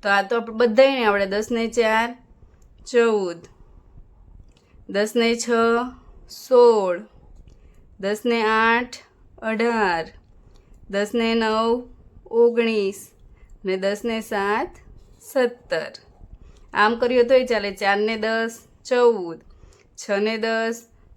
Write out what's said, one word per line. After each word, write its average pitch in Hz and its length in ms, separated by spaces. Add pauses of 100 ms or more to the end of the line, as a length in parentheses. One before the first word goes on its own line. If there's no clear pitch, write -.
તો 208 80
આ 202 120
તો 196 140
આપણે 220 200
બધાયને 247 500
આવડે. 202 200
દસ 202 260
ને 226 160
ચાર, 226 480 (760)
ચૌદ. 214 460 (1500)
દસ 202 260
ને 233 200
છ, 233 140 (800)
સોળ. 220 720 (1000)
દસ 202 260
ને 233 180
આઠ, 226 520 (460)
અઢાર. 220 640 (840)
દસ 202 240
ને 226 220
નવ, 226 480 (420)
ઓગણીસ. 226 840 (540)
ને 190 120
દસ 202 280
ને 226 160
સાત, 208 480 (520)
સત્તર. 233 680 (840)
આમ 226 260
કર્યું 240 280
તોય 254 180
ચાલે. 208 260
ચાર 202 260
ને 220 200
દસ, 226 420 (260)
ચૌદ. 220 560 (560)
છ - 140
ને 214 260
દસ, 226 500 (300)